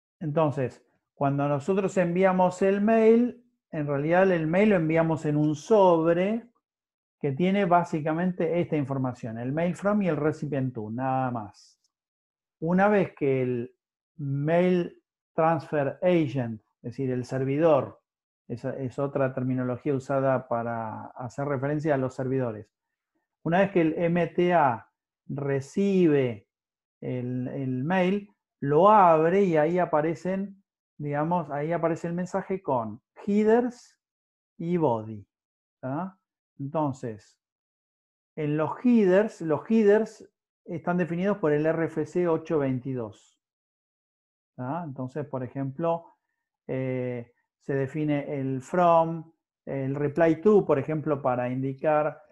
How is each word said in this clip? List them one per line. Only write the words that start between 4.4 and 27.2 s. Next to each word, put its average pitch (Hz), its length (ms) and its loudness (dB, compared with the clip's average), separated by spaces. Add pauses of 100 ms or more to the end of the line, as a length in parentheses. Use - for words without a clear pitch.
mail 190 240 2
lo 202 60 4
enviamos 160 500 0
en 147 100 0
un 151 200 2
sobre 185 920 2 (720)
que 143 120 -2
tiene 190 340 0
básicamente 170 960 0
esta 165 160 -2
información, 127 600 -6
el 123 120 -6
mail 165 240 -2
from 202 280 -2
y 180 40 -2
el 160 80 0
recipient 143 600 -2
to, 107 160 -8
nada 131 400 -2
más. - 500 -12 (800)
Una 185 280 2
vez 196 260 2
que 135 280 0
el 123 340 -4 (420)
mail 165 840 0 (300)
transfer 160 680 0
agent, 135 580 0 (220)
es 123 100 -10
decir, 135 160 -4
el 127 160 -4
servidor, 135 720 0 (480)
esa 123 300 -8
es 131 220 -8
otra 139 340 -2
terminología 127 640 -4
usada 131 520 -2
para 113 600 -6
hacer 127 400 -10
referencia 147 480 -2
a - 20 0
los 131 160 -2
servidores. 127 580 -6 (720)
Una 165 180 2
vez 196 100 2
que 180 100 2
el 160 160 2
M 170 300 0
T 180 260 0
A 135 340 2 (380)
recibe 139 1200 0 (540)
el, 127 460 -6